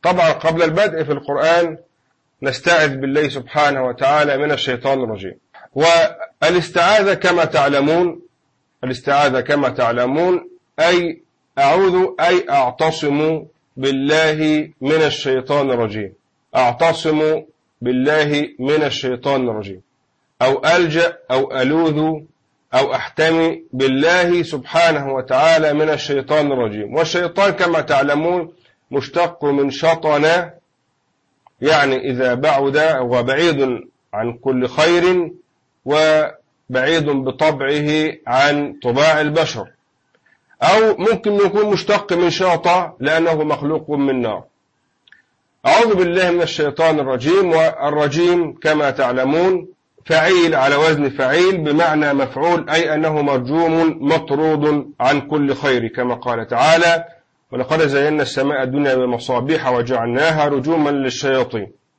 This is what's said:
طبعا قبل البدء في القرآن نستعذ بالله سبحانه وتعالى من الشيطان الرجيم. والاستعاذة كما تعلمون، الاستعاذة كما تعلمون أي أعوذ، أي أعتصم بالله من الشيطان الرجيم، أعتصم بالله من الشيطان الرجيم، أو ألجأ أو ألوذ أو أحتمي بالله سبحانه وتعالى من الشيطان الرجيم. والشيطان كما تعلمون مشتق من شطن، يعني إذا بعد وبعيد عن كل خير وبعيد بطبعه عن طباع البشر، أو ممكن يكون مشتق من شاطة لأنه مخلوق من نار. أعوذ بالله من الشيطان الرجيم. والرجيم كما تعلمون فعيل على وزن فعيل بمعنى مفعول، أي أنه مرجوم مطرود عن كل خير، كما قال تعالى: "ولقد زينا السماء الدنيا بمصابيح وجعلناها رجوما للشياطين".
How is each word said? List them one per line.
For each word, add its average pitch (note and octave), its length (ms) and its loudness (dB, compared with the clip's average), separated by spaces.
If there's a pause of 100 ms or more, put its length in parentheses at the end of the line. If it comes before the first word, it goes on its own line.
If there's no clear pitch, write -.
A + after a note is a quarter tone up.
طبعا E3+ 300 2
قبل E3 300 0
البدء D#3+ 420 0
في C#3+ 80 -2
القرآن D#3 640 0 (640)
نستعذ D3 540 0
بالله C#3 320 -2
سبحانه C#3 580 -2
وتعالى C#3 500 0
من D3+ 160 0
الشيطان C3 500 -2
الرجيم. G2+ 360 -8 (360)
والاستعاذة E3+ 1400 2
كما F3 300 0
تعلمون، D3+ 760 0 (640)
الاستعاذة C3 560 0
كما C#3+ 280 0
تعلمون B2+ 800 0 (320)
أي E3+ 420 0 (360)
أعوذ، F3+ 480 4 (140)
أي F3 300 2
أعتصم D3+ 920 0 (320)
بالله D3+ 920 0 (100)
من D3+ 220 2
الشيطان C#3 680 0
الرجيم، G#2+ 420 -4 (440)
أعتصم D#3 880 0 (380)
بالله D3 680 0 (100)
من D3 240 0
الشيطان B2+ 640 -4
الرجيم، G2 320 -8 (640)
أو C3+ 220 0
ألجأ E3+ 540 2 (120)
أو C3+ 220 -2
ألوذ D#3 680 0 (540)
أو C3+ 200 0
أحتمي E3 800 -2
بالله E3 720 0
سبحانه D3+ 720 -2
وتعالى D3 580 2
من D3+ 180 0
الشيطان D3 640 -2
الرجيم. A2 420 -4
والشيطان F3 560 0
كما F3 300 0
تعلمون D3+ 720 0 (380)
مشتق E3+ 540 -2
من C#3+ 260 0
شطن، D#3+ 800 0 (1120)
يعني C#3 500 0
إذا B2+ 240 0
بعد C#3+ 640 0
وبعيد B2+ 880 0 (260)
عن A2+ 180 -4
كل B2+ 360 -2
خير E3+ 640 2 (520)
وبعيد D3+ 1200 0
بطبعه D3 1080 -2 (140)
عن C#3+ 560 0
طباع D3 380 2
البشر، D3+ 480 -2 (920)
أو G#3 340 4
ممكن G#3 380 -2
يكون G3+ 320 2
مشتق G#3 460 -2
من F3 180 2
شاطة F3+ 680 0
لأنه D#3+ 440 0
مخلوق D3+ 460 -4
من C#3 300 0
نار. A2 240 -4 (1200)
أعوذ G#3 280 4
بالله F3+ 360 0
من F3 120 0
الشيطان D#3 580 0
الرجيم. D3 520 0
والرجيم D#3 1000 0
كما D3+ 380 0
تعلمون C#3 800 0 (360)
فعيل E3 500 2
على C#3 220 2
وزن D3 340 2
فعيل D#3+ 480 2
بمعنى D3+ 560 0
مفعول، C#3 560 -2
أي D#3 240 0
أنه D#3 280 0
مرجوم D#3 800 0
مطرود D3+ 1000 0
عن C#3 200 0
كل C#3+ 340 -2
خير، B2 340 -2
كما B2 260 -4
قال A#2 320 -6
تعالى: E3 580 2 (480)
"ولقد D3 340 0
زينا C#3+ 360 0
السماء C3+ 400 -2
الدنيا C3+ 320 -2
بمصابيح B2+ 760 -2
وجعلناها B2+ 800 0
رجوما D3 420 0
للشياطين". C3 800 -4 (260)